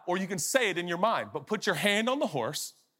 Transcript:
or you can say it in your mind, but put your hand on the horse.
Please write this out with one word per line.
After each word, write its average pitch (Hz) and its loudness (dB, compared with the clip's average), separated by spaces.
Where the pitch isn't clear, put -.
or 175 2
you 190 -2
can 185 -4
say 247 2
it 175 -2
in 175 -2
your 175 -2
mind, 180 2
but 147 -6
put 214 -4
your 196 2
hand 202 2
on 262 0
the 302 0
horse. 147 -4